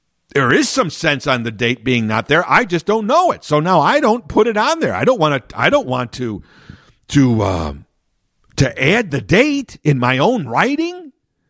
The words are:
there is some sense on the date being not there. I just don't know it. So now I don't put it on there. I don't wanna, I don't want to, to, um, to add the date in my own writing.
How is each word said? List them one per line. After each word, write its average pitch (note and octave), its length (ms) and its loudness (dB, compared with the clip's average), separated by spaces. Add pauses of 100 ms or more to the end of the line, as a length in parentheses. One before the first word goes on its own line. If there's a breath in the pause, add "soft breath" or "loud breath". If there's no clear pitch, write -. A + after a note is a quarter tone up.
(360)
there C3+ 180 2
is B3 160 2
some G#3+ 220 -2
sense C#3+ 340 -4
on C3 160 0
the A#2 80 -6
date A#2 340 -4
being A#2+ 220 0
not A2 220 -2
there. E3 200 2
I F3+ 180 2
just E3+ 200 -4
don't G#3+ 220 -2
know D#4+ 240 2
it. - 120 -8
So D3+ 160 0
now F3 200 2
I A3+ 220 2
don't A#3 260 0
put - 180 2
it A3+ 100 -2
on D4 260 0
there. C3 120 -2
I F#2+ 100 -4
don't B3 160 2
wanna, D3 220 0 (140)
I B2+ 160 2
don't - 160 0
want B2+ 260 -4
to, A2 300 -8 (640 soft breath)
to, B2 340 2
um, E2 440 -4 (720)
to C#3 220 -2
add F3+ 300 0
the C3+ 120 -4
date C#4 640 0
in D3 140 2
my B2 220 0
own F3+ 280 0
writing. D4 640 -2 (380)